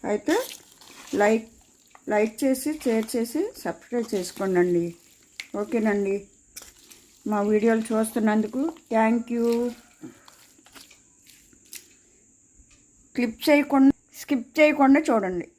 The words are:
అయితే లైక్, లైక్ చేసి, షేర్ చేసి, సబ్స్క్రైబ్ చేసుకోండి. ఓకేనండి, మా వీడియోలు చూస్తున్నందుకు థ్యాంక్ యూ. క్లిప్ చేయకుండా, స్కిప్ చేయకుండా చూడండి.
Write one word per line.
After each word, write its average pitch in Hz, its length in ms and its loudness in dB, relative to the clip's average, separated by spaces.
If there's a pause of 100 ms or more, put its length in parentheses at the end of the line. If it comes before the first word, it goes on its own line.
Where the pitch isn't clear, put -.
(100)
అయితే 214 240 -2 (840)
లైక్, 220 260 2 (640)
లైక్ 220 300 0
చేసి, 262 280 0 (140)
షేర్ 226 280 0
చేసి, 233 280 -4 (240)
సబ్స్క్రైబ్ 226 500 -6
చేసుకోండి. 180 680 0 (760)
ఓకేనండి, 202 560 -2 (1080)
మా 208 120 -2 (120)
వీడియోలు 220 400 2
చూస్తున్నందుకు 220 720 0 (320)
థ్యాంక్ 226 420 2
యూ. 233 120 0 (3750)
క్లిప్ 240 320 -4
చేయకుండా, 277 460 4 (260)
స్కిప్ 262 380 -4
చేయకుండా 294 500 6
చూడండి. 190 380 -2 (120)